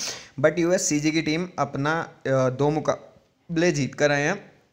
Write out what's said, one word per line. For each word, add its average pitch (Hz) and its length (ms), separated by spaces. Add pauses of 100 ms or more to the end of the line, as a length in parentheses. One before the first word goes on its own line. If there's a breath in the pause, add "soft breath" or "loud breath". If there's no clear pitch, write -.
(400 loud breath)
but 156 180
यू 170 140
एस 185 100
सी 151 180
जी 156 100
की 156 120
टीम 156 260 (100)
अपना, 143 420
अ, - 80 (200)
दो 131 420
मुकाबले - 1000
जीत 143 220
कर 147 180
आए 143 100
हैं 180 280 (220)